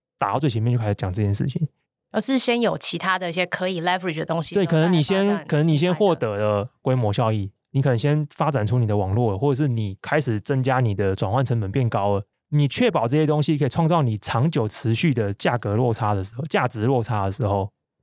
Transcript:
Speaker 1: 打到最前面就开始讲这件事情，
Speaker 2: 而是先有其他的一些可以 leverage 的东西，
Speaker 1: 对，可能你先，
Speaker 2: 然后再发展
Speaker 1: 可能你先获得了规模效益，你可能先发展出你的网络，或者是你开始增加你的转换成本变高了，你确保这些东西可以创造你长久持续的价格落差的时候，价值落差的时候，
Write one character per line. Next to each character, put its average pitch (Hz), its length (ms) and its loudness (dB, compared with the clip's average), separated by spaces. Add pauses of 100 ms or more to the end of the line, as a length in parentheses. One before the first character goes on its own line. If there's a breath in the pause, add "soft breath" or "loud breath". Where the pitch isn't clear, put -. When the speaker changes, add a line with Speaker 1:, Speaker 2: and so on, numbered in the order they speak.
(180)
Speaker 1:
打 101 160 0
到 131 40 0
最 147 120 2
前 107 120 -2
面 120 80 2
就 120 80 2
开 110 80 -2
始 101 80 2
讲 95 180 -4
这 107 100 -2
件 101 100 2
事 - 140 -2
情， 151 200 -2 (440)
Speaker 2:
而 214 100 -2
是 262 180 0
先 240 220 0
有 208 180 0
其 - 180 -2
他 185 220 -2
的 180 100 -6
一 170 40 -6
些 175 140 -2
可 185 220 -4
以 180 140 -4
leverage 175 360 -2
的 156 60 -4
东 165 180 -2
西， - 120 -6
Speaker 1:
对， 196 100 2
可 165 120 0
能 165 160 4
你 160 100 4
先， 190 160 0
Speaker 2:
然 196 80 2
后 208 40 2
再 208 60 0
发 - 20 -8
展 - 100 -12
Speaker 1:
可 156 80 0
能 156 120 4
你 156 80 4
先 175 180 2
获 190 200 2
得 107 220 -2
了 104 320 0 (140)
规 131 120 0
模 110 180 2
效 113 180 2
益， 101 200 -2 (200)
你 135 120 0
可 135 80 2
能 120 80 2
先 147 360 0
发 175 160 0
展 110 160 0
出 123 120 2
你 117 80 2
的 104 100 2
网 98 180 0
络， 110 240 2
或 139 160 2
者 139 80 0
是 147 60 2
你 107 320 -2
开 151 200 0
始 110 200 -2
增 135 220 -2
加 131 180 2
你 107 140 2
的 98 200 0
转 95 160 -2
换 131 140 0
成 117 160 0
本 95 100 -4
变 123 180 0
高 101 280 0
了， 98 80 -4 (240)
你 147 180 2
确 233 240 0
保 127 160 0
这 131 100 0
些 156 100 2
东 151 160 2
西 151 160 0
可 139 80 0
以 - 20 -2
创 165 180 0
造 165 160 2
你 110 160 0
长 135 320 0
久 113 160 0
持 113 280 -2
续 143 180 2
的 107 220 -2
价 123 240 0
格 104 180 -2
落 120 160 2
差 104 220 0
的 95 100 -2
时 98 100 -12
候， 135 120 -8
价 143 200 0
值 110 200 -4
落 127 160 0
差 104 240 -2
的 95 60 -2
时 107 140 -4
候， 98 240 -2 (320)